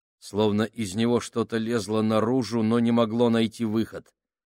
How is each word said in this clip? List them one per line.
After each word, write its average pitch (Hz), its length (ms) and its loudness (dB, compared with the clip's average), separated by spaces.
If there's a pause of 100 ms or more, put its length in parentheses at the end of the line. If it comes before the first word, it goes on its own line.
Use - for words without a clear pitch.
(200)
словно 104 420 0
из 107 340 -4
него 117 240 2
что-то 113 380 -4
лезло 110 440 -2
наружу, 110 640 0
но 113 160 2
не 117 140 2
могло 117 360 2
найти 113 360 0
выход. 107 500 -4 (400)